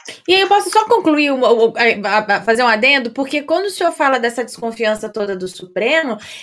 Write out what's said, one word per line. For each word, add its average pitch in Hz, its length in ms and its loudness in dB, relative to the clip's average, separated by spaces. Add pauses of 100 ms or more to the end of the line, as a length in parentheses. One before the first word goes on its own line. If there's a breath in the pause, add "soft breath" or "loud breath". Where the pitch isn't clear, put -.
(260 loud breath)
E 349 80 2
aí 381 80 4
eu 381 60 2
posso 403 220 2
só 440 160 2
concluir, 302 460 2
uma, 254 200 2
o, 226 240 4
a, 208 340 0
a, 202 280 2
a, 202 40 -4
fazer 226 220 2
um 247 40 4
adendo, 240 440 2
porque 277 320 -4
quando 330 220 -2
o 415 40 -4
senhor 349 220 -2
fala 277 260 0
dessa 233 260 -2
desconfiança 220 640 -6
toda 202 260 -6
do 185 140 -8
Supremo, 226 680 -4 (240 loud breath)